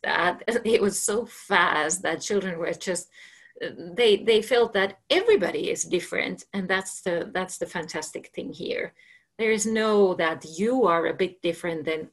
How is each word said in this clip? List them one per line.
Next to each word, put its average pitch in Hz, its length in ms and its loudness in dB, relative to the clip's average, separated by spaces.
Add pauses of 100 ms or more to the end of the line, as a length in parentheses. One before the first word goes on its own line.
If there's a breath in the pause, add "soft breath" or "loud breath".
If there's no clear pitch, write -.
that 175 420 0
<laughs> 240 200 -2
it 226 160 4
was 196 200 0
so 220 260 -2
fast 160 760 0
that 160 180 -2
children 190 380 -2
were 165 140 -4
just, 175 360 -6 (520 loud breath)
they, 180 560 2
they 214 260 4
felt 233 300 4
that 196 260 0 (100)
everybody 294 640 2
is - 140 -4
different. 175 680 -4
And 190 160 -4
that's 190 320 -4
the, 170 320 -4
that's 185 260 -6
the 170 80 -6
fantastic 165 680 -8
thing - 180 -10
here. - 400 -8 (460 soft breath)
There 220 140 2
is 208 140 0
no 214 480 4
that 165 300 -2 (140)
you 240 280 2
are 165 200 4
a 165 80 0
bit 185 280 -4
different 165 420 -4
than, 160 280 -4